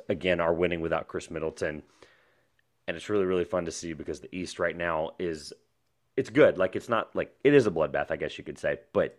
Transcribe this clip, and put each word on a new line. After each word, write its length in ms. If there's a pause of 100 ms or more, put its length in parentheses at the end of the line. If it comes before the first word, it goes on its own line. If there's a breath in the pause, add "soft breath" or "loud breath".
again, 300
are 140
winning 280
without 260
Chris 240
Middleton, 500 (1080 soft breath)
and 100
it's 120
really, 160
really 200
fun 200
to 60
see 220
because 260
the 160
East 240
right 160
now 420
is, 360 (640)
it's 120
good. 280
Like, 180
it's 140
not, 260
like, 180 (100)
it 100
is 120
a 60
bloodbath, 400
I 60
guess 200
you 60
could 160
say, 180 (140)
but 280